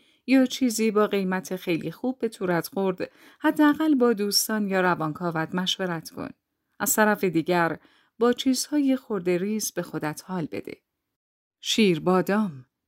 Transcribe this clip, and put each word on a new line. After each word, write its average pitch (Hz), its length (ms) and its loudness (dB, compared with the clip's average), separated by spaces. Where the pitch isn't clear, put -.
یا 262 200 4
چیزی 226 440 0
با 208 160 4
قیمت 185 500 -2
خیلی 165 340 -4
خوب 247 280 -6
به 226 100 -2
تورت 180 400 -2
خورد، 190 420 -4
حداقل 302 540 4
با 240 180 4
دوستان 208 560 0
یا 190 120 2
روانکاوت 160 720 -2
مشورت 185 560 -4
کن. - 200 -12
از 202 140 -2
طرف 208 300 2
دیگر، 165 540 0
با 240 140 4
چیزهای 262 640 0
خرده 180 420 -2
ریز 208 340 -4
به 180 100 -4
خودت 156 440 -8
حال 185 200 -6
بده. - 300 -10
شیر 185 360 4
بادام، 185 640 0